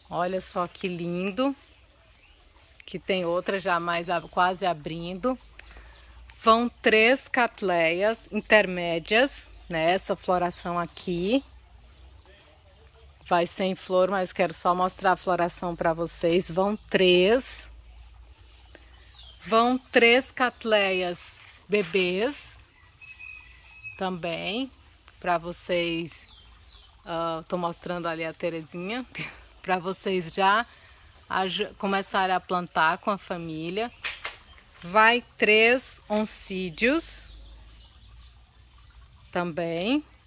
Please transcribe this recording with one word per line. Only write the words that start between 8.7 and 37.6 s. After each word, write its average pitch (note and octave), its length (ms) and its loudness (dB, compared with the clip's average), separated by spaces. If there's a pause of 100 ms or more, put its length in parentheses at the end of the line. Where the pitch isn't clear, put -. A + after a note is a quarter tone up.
né? E3 220 2
Essa F#3+ 260 -2
floração F3 600 -2
aqui. F3+ 640 -2 (1800)
Vai F3 220 2
sem F#3+ 260 -4
flor, F#3 380 0
mas F#3 220 -4
quero F3 200 0
só F3+ 220 0
mostrar F#3 380 0
a - 20 4
floração F3 640 -2
pra E3+ 160 0
vocês. E3+ 580 -2
Vão F#3+ 240 0
três. F#3+ 960 2 (1700)
Vão A3+ 320 4
três B3 540 4
catleias G3 880 0 (500)
bebês F#3+ 880 -2 (1400)
também, F3+ 720 -6 (500)
pra F3 200 0
vocês. E3+ 720 -4 (920)
Ah, E3 440 -6
tô F#3 100 -4
mostrando E3+ 500 -4
ali E3 160 -4
a D#3+ 100 -6
Terezinha. F3 680 -6 (140)
<laughs> - 240 -12 (220)
Pra F#3 140 0
vocês F3+ 540 -4
já G3+ 340 2 (640)
aj-, F#3+ 480 -2
começarem G3 580 0
a F3+ 40 0
plantar F3 580 0
com - 140 -4
a G3 60 -2
família. E3+ 760 -6 (920)
Vai A3 400 6 (140)
três A3+ 720 4
oncídios G#3 1200 -2 (2000)